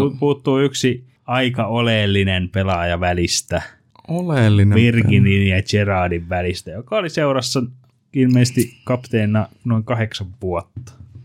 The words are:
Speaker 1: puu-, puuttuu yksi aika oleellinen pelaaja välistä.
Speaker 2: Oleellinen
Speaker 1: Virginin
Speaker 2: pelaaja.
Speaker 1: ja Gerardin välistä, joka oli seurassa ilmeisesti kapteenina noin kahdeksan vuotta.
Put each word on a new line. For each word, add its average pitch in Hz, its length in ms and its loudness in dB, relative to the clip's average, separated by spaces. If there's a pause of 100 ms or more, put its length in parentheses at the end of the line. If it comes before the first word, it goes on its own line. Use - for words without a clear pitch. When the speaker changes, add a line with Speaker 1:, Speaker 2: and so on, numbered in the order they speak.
Speaker 1:
puu-, 135 100 -8
puuttuu 143 400 0
yksi 135 440 -2 (220)
aika 123 400 -2
oleellinen 101 840 0
pelaaja 87 500 -2
välistä. 87 600 -2 (460)
Speaker 2:
Oleellinen 113 680 2
Speaker 1:
Virginin 113 480 4 (100)
Speaker 2:
pelaaja. 98 220 2
Speaker 1:
ja 95 80 0
Gerardin 90 640 -2
välistä, 90 420 -4
joka 113 260 -6
oli 180 120 -2
seurassa 135 540 -2 (500)
ilmeisesti 127 680 2
kapteenina 107 640 0 (180)
noin 113 180 0
kahdeksan 110 440 -4 (140)
vuotta. 90 520 -8 (320)